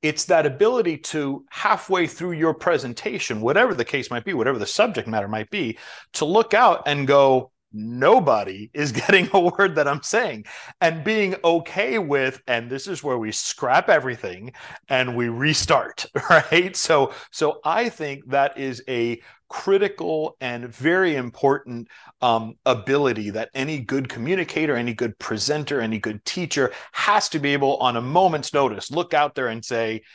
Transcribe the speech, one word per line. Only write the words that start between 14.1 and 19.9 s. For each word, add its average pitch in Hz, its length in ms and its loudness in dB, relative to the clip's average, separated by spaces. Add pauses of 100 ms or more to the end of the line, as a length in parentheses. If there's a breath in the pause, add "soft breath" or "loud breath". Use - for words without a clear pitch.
and 127 280 0
we 120 140 -2
restart, 139 760 0 (120)
<laughs> - 120 -2
right? 180 460 4
So, 139 360 2 (200 loud breath)
so 156 340 -2
I 220 240 0
think 139 380 -10
that 139 320 0
is 127 280 -6
a 117 320 -2 (300 loud breath)
critical 190 920 -2